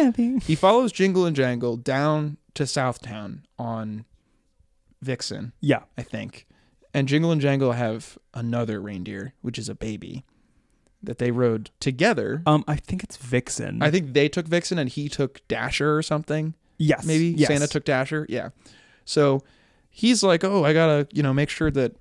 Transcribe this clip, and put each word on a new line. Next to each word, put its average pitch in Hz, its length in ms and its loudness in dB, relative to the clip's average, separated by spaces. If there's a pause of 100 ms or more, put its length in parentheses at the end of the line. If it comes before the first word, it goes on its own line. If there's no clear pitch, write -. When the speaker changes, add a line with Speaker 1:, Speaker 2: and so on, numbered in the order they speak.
Speaker 1:
Debbie. 240 340 2
Speaker 2:
he 160 160 0
follows 214 380 4
Jingle 185 340 2
and 160 80 0
Jangle 123 420 0
down 147 600 -2 (180)
to - 80 -4
Southtown 117 800 -6 (180)
on 110 460 -8 (1000)
Vixen, 120 580 -6
Speaker 1:
Yeah. 139 200 2 (180)
Speaker 2:
I 120 40 -6
think. - 440 -12 (460)
And 139 140 0
Jingle 160 240 2
and 156 100 2
Jangle 135 320 2
have 117 460 -6 (160)
another 117 460 -4
reindeer, 101 520 -10 (100)
which 123 180 -8
is 107 80 -8
a 107 80 -8
baby - 480 -10 (760)
that - 180 -10
they 123 120 0
rode 117 480 0
together. 139 680 0
Speaker 1:
Um, 151 200 4
I 151 80 -2
think 185 300 -6
it's - 120 -14
Vixen. 123 640 -4
Speaker 2:
I 147 120 2
think 160 200 0
they 147 160 4
took 160 200 -4
Vixen 175 280 0
and 147 140 0
he 147 180 -6
took - 380 -4
Dasher 135 500 0
or 156 60 0
something. 156 520 -2 (240)
Speaker 1:
Yes. 151 280 2
Speaker 2:
Maybe 160 220 4
Speaker 1:
Yes. 151 200 4
Speaker 2:
Santa 147 200 2
took 147 160 -4
Dasher. 143 440 -2
Yeah. 113 200 -6 (560)
So 139 400 4 (440)
he's 220 360 2
like, 170 180 4
"Oh, 190 220 2
I 151 80 4
gotta, 151 400 4
you 147 100 0
know, 135 100 2
make 143 160 2
sure 156 220 0
that 131 300 0